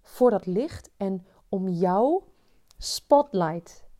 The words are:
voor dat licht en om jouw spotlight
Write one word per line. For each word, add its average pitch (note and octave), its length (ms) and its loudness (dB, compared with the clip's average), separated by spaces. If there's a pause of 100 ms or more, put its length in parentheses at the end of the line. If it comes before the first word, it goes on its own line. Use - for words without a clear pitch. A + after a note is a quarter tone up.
voor - 280 2
dat G3+ 160 -2
licht G#3+ 520 -6
en F#3+ 280 -6 (240)
om F#3+ 180 -4
jouw F#3+ 560 0 (540)
spotlight F3+ 1080 -2 (120)